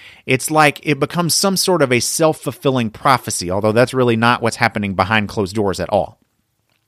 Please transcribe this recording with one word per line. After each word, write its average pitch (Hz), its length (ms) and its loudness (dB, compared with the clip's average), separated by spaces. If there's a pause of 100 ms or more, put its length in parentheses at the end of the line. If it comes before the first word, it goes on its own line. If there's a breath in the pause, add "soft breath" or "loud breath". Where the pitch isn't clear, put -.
(260 loud breath)
It's 127 260 -2
like 156 320 2
it 147 160 -2
becomes 156 340 -2
some 196 240 0
sort 175 240 0
of 131 100 2
a 123 80 4
self-fulfilling 131 920 -2
prophecy, 120 580 -2
although 104 220 2
that's 120 220 2
really 123 240 2
not 117 240 2
what's 113 160 -2
happening 104 360 -2
behind 98 360 0
closed 98 260 -6
doors 98 240 -2
at 85 100 -6
all. 95 300 -2 (680)